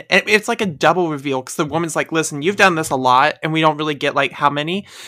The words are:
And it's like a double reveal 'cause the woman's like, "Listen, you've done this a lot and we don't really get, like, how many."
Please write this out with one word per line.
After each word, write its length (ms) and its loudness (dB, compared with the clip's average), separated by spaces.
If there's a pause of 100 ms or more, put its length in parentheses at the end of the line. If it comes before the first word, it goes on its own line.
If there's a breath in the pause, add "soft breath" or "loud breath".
And 180 2
it's 220 0
like 100 -2
a 60 -2
double 440 2
reveal 340 -4
'cause 120 -14
the 100 -2
woman's 300 -4
like, 160 -4
"Listen, 300 -2
you've 160 -2
done 180 4
this 140 -4
a 80 0
lot 440 4
and 120 -4
we 80 0
don't 160 4
really 180 -2
get, 200 -2
like, 180 0
how 160 0
many." 360 -4 (220 loud breath)